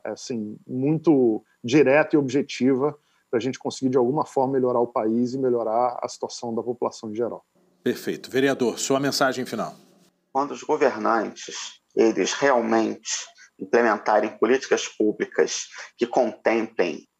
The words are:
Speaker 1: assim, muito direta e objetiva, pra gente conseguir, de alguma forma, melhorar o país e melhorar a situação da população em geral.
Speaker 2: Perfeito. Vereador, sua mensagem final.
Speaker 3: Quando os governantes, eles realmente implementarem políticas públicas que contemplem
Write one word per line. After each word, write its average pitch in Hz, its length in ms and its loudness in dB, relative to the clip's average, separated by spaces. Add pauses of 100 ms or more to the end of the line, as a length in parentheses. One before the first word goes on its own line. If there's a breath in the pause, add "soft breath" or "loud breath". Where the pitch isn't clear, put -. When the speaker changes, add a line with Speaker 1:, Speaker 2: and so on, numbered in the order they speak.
Speaker 1:
assim, 107 520 -8 (100)
muito 135 800 2 (180)
direta 143 520 4
e 156 40 6
objetiva, 135 800 0 (340)
pra 113 100 0
gente 127 180 -4
conseguir, 131 320 -4
de 127 60 2
alguma 135 300 2
forma, 135 260 -2
melhorar 123 280 2
o 120 60 2
país 117 460 0
e 135 60 -6
melhorar 120 640 0
a - 40 -6
situação - 480 -8
da 113 80 -4
população 117 480 -6
em 104 40 -10
geral. 107 300 -6 (380)
Speaker 2:
Perfeito. - 480 -6
Vereador, 131 480 0
sua 135 220 0
mensagem 131 460 0
final. 95 280 -6 (560)
Speaker 3:
Quando 135 200 -2
os 127 120 -12
governantes, 110 1160 -2 (160)
eles 110 380 2
realmente 113 760 0 (480 soft breath)
implementarem 107 800 2
políticas 120 500 0
públicas - 840 -2 (280 loud breath)
que 120 100 -2
contemplem 110 1000 -2 (120)